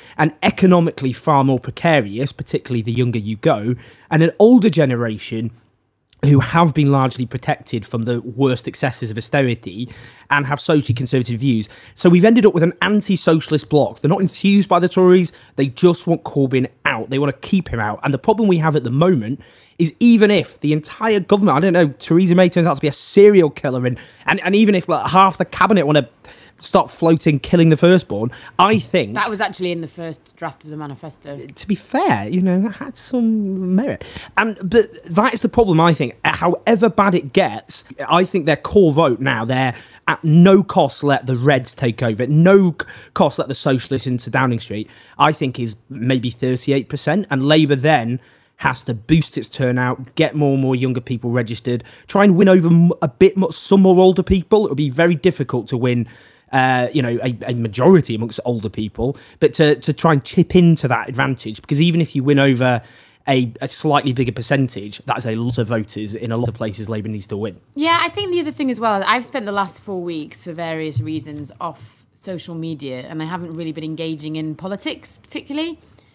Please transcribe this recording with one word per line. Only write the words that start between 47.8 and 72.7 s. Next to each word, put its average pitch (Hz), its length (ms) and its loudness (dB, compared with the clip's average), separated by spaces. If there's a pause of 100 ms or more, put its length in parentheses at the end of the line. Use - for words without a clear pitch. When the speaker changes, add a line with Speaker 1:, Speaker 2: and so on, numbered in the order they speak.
Speaker 1:
has 131 280 -4
to 123 100 -6
boost 151 420 0
its 117 120 -8
turnout, 127 680 -4
get 143 220 0
more 143 160 0
and 135 100 0
more 131 140 0
younger 127 240 -4
people 120 300 -8
registered, 120 520 -4 (240)
try 196 160 2
and 196 140 6
win 196 120 6
over 185 200 6
m-, 170 240 6 (100)
a 165 60 -2
bit - 280 4
mo-, 190 140 0
some - 320 2
more 185 160 6
older 185 240 4
people. 196 420 0
It - 60 -4
would 139 60 -4
be 147 140 -2
very 170 260 2
difficult 131 520 -2
to 131 80 -4
win, 120 300 0 (460)
uh, 127 400 0
you 147 100 0
know, 120 200 -2
a, 123 140 -4 (120)
a 127 60 -4
majority 120 600 2
amongst 110 300 -8
older 113 240 -4
people, 110 480 -6 (240)
but 156 140 2
to, 151 200 2
to 139 180 -4
try 165 200 0
and 139 100 2
chip - 320 0
into 170 320 4
that 113 220 -4
advantage, 127 540 -4
because 147 180 -2
even 170 200 2
if 156 140 -4
you 135 80 -2
win 139 160 2
over 127 420 2 (460)
a, 131 340 0
a 135 60 -8
slightly 143 460 -2
bigger 123 200 -2
percentage, 117 720 -6
that's 120 220 -6
a 113 80 -4
lot 120 240 -4
of 117 80 -2
voters 107 480 -6
in 113 160 -10
a 113 60 -4
lot 120 120 -4
of 107 60 -8
places 110 340 -10
Labour 107 200 -8
needs 107 180 -12
to 107 100 -10
win. 101 240 -10 (140)
Speaker 2:
Yeah, 330 260 -2
I 339 80 -4
think 392 220 -8
the 349 80 -2
other 302 140 -6
thing 269 180 -6
as 226 80 -6
well, 214 260 -2
I've 233 200 0
spent 247 220 -10
the 202 60 -8
last 196 300 -6
four 190 180 -10
weeks 170 440 -12
for 175 80 -12
various 160 480 -8
reasons 151 500 -10 (100)
off - 540 -14
social 180 400 -14
media, 147 460 -10